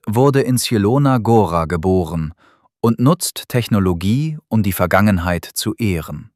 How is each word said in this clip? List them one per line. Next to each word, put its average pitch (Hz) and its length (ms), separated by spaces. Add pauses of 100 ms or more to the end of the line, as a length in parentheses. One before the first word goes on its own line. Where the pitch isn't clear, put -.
wurde 135 360
in 127 160
Zielona 123 600
Góra 98 480
geboren 82 680 (480)
und 117 180
nutzt - 480
Technologie, 110 920 (100)
um 110 160
die 95 100
Vergangenheit 90 720
zu - 300
ehren. 80 600